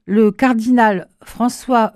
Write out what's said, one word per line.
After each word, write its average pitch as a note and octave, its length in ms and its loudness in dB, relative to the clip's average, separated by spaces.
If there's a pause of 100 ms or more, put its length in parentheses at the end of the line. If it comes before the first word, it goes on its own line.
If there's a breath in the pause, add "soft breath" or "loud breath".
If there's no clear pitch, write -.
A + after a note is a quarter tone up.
(100)
le G#3 200 4
cardinal A3+ 760 0 (160)
François A#3+ 720 -2